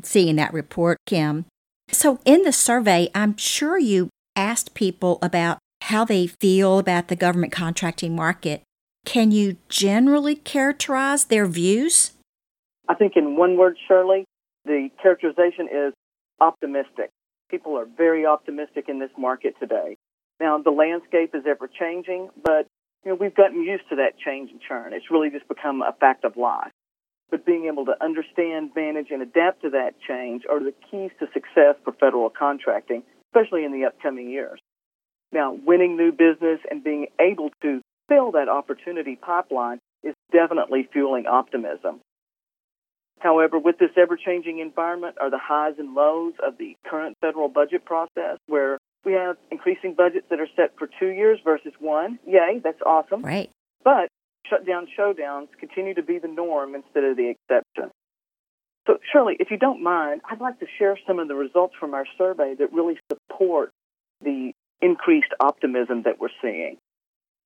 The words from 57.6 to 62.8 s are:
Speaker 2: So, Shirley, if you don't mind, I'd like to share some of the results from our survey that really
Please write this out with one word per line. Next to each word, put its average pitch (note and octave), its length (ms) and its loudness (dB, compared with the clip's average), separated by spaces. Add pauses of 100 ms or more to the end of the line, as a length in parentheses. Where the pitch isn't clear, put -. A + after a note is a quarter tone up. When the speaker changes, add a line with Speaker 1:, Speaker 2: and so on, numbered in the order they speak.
Speaker 2:
So, - 120 4 (140)
Shirley, A#3+ 280 4
if F3+ 100 -4
you G#3+ 80 -4
don't C4 240 0
mind, E3 480 -2
I'd A3 120 -12
like B3 180 -8
to E3+ 80 -12 (100)
share G3 200 0 (100)
some F3+ 120 -2
of D#3+ 80 -6
the C#3+ 80 -6
results E3+ 440 0
from D3 140 -8
our C3+ 120 -6 (120)
survey D#3+ 420 -2
that C#3+ 120 -2
really E3 280 -2 (120)